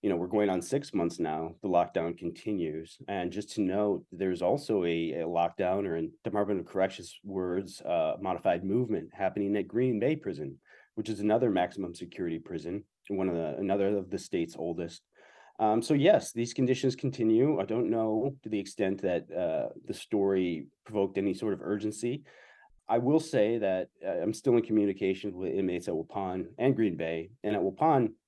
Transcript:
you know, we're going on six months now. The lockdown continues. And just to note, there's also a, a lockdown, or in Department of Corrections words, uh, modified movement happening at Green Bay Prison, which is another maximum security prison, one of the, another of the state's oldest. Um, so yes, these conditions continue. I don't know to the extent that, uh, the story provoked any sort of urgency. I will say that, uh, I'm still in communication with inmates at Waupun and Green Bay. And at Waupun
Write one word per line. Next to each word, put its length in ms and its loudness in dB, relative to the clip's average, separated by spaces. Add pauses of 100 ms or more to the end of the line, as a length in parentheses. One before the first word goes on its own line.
you 80 2
know, 60 2
we're 100 0
going 240 2
on 100 2
six 320 -4
months 260 0
now. 340 -2 (100)
The 60 -4
lockdown 500 2
continues. 800 -6 (100)
And 240 -4
just 200 -8
to 100 -2
note, 500 2
there's 300 -2
also 420 2
a, 280 0
a 140 -2
lockdown, 600 0
or 100 -2
in 160 -4 (120)
Department 360 0
of 60 -8
Corrections 580 -2
words, 560 -4
uh, 400 0
modified 440 0
movement 500 0
happening 420 0
at 100 0
Green 320 2
Bay 160 2
Prison, 440 -8 (380)
which 120 -4
is 120 -4
another 280 4
maximum 460 0
security 440 -6
prison, 460 -8 (240)
one 220 0
of 40 -2
the, 220 -2
another 400 2
of 140 -4
the 80 -4
state's 400 -2
oldest. 420 -4 (580)
Um, 220 4
so 140 2
yes, 380 6
these 200 -2
conditions 420 2
continue. 640 2
I 60 0
don't 240 0
know 540 0
to 80 -10
the 100 0
extent 400 -2
that, 220 0 (100)
uh, 400 -2 (140)
the 80 -6
story 720 0 (180)
provoked 320 -2
any 160 0
sort 220 -2
of 80 -8
urgency. 640 -4 (640)
I 120 2
will 220 4
say 360 2
that, 320 0 (180)
uh, 160 -2
I'm 120 -2
still 220 4
in 60 4
communication 720 0
with 200 -4
inmates 340 0
at 60 -2
Waupun 500 -4 (140)
and 180 2
Green 220 2
Bay. 320 -4 (120)
And 140 -2
at 60 0
Waupun 460 2 (200)